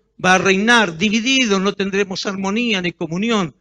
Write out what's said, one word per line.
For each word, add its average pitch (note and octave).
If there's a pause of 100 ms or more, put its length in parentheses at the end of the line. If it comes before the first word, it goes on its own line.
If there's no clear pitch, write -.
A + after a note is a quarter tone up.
(240)
va F#3
a F#3+
reinar. G3
Dividido, A3
no F#3+
tendremos F#3+
armonía G3+
ni E3+
comunión. F3+